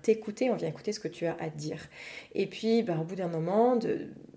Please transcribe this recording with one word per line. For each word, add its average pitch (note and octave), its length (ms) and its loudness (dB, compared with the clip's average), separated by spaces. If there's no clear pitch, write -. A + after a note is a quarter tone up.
t'écouter, A3 480 2
on G#3+ 80 4
vient E3 100 -2
écouter D#3+ 240 -4
ce G#3+ 80 -4
que - 80 -8
tu E3 180 -6
as E3 140 0
à D#3+ 80 -4
dire. D3+ 400 -8
Et F3+ 100 2
puis, A3+ 380 2
ben, E3 160 0
au D#3+ 60 0
bout F#3 100 -6
d'un F3+ 140 -2
moment, G3 480 4
de, - 320 0